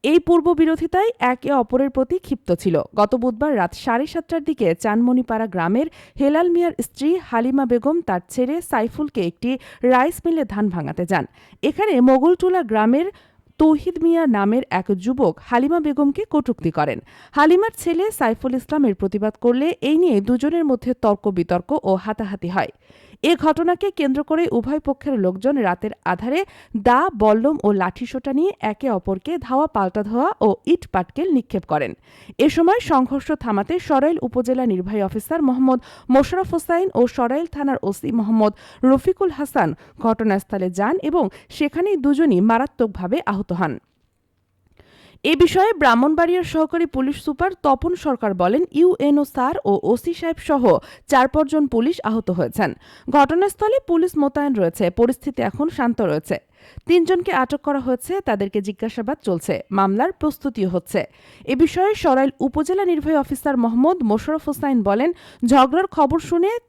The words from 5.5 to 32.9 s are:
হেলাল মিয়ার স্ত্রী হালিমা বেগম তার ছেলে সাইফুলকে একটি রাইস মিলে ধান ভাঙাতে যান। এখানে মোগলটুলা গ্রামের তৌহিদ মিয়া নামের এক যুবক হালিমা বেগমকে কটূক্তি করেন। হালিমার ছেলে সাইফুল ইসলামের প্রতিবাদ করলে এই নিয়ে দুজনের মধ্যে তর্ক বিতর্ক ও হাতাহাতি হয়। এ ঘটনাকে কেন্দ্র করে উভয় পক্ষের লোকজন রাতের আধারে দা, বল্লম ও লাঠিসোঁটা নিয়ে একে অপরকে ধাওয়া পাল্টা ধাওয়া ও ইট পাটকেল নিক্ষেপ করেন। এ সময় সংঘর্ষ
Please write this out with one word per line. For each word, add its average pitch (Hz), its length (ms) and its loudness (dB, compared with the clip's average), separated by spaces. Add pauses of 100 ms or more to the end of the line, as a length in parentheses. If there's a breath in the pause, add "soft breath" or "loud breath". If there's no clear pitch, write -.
হেলাল 311 300 2
মিয়ার 339 220 0 (100)
স্ত্রী 311 340 -2
হালিমা 262 500 -2
বেগম 262 340 0
তার 185 280 -4
ছেলে 277 340 -4
সাইফুলকে 240 580 -4
একটি 233 380 -4 (240 loud breath)
রাইস 254 420 2
মিলে 330 200 0
ধান 208 240 -2
ভাঙাতে 170 380 -6
যান। 170 200 0 (360 soft breath)
এখানে 349 380 0
মোগলটুলা 339 600 4
গ্রামের 233 440 2 (520 soft breath)
তৌহিদ 311 400 2
মিয়া 330 280 2
নামের 220 440 2
এক 185 160 -2 (100)
যুবক 214 460 -2
হালিমা 277 380 0
বেগমকে 294 500 0
কটূক্তি 254 400 -2
করেন। 147 300 -2 (320 loud breath)
হালিমার 349 440 4
ছেলে 339 340 -2
সাইফুল 247 440 -2
ইসলামের 262 400 0
প্রতিবাদ 202 460 -4
করলে 254 400 0
এই 302 180 0
নিয়ে 311 220 2
দুজনের 277 440 0
মধ্যে 247 300 -2
তর্ক 208 340 0
বিতর্ক 185 540 -2
ও 190 120 0
হাতাহাতি 202 540 -6
হয়। 180 200 -2 (540 soft breath)
এ 330 140 2
ঘটনাকে 339 540 0
কেন্দ্র 285 320 -2
করে 330 300 0
উভয় 254 280 -2
পক্ষের 269 380 -4
লোকজন 190 380 0
রাতের 214 340 -2 (140)
আধারে 240 400 -2 (320 loud breath)
দা, 247 420 4
বল্লম 226 460 4
ও 208 80 4
লাঠিসোঁটা 240 600 -4
নিয়ে 330 280 0
একে 214 300 -4
অপরকে 196 480 -4
ধাওয়া 262 280 0
পাল্টা 202 360 -2
ধাওয়া 240 380 -2
ও 202 160 2 (100)
ইট 330 220 0
পাটকেল 285 440 -2
নিক্ষেপ 226 320 -2
করেন। 147 300 -4 (440 loud breath)
এ 269 100 6
সময় 349 320 4
সংঘর্ষ 269 520 -2